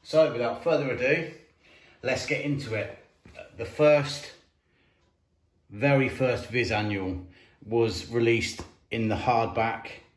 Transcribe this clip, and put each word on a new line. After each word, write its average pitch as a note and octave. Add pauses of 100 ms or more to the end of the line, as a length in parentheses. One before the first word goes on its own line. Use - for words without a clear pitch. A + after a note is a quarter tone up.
So D#3
without A#2
further D3
ado, - (720)
let's C3
get D3
into C3
it. - (580)
The -
first, D3 (1400)
very C3
first B2
Viz A#2
annual G2 (420)
was A2
released A#2 (300)
in A2+
the A2
hardback. A2+ (280)